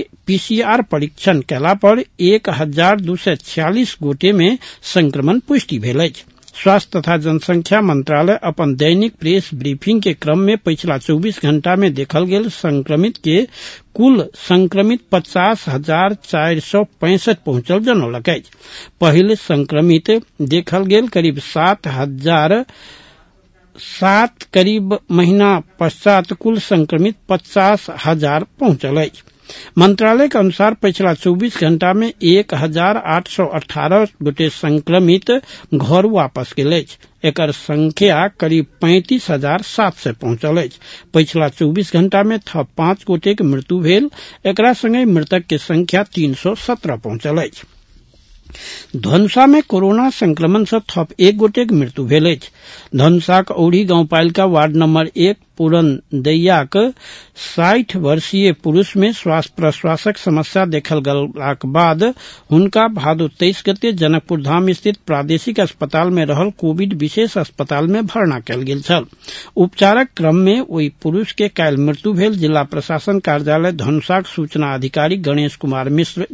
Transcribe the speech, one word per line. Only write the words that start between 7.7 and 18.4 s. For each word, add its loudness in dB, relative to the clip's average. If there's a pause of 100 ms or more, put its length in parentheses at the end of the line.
मंत्रालय 0
अपन -2
दैनिक 0
प्रेस -2
ब्रीफिंग -2
के 0
क्रम -2
में 2
पछिला -2
चौबीस -2
घंटा 0
में 2
देखल -2
गेल -2
संक्रमित -2
के 0 (500)
कुल 4 (140)
संक्रमित 2
पचास 0
हजार -2
चारि -2
सय 0 (120)
पैंसठि 0
पहुंचल -2
जनौलक -2
अछि। -4 (460)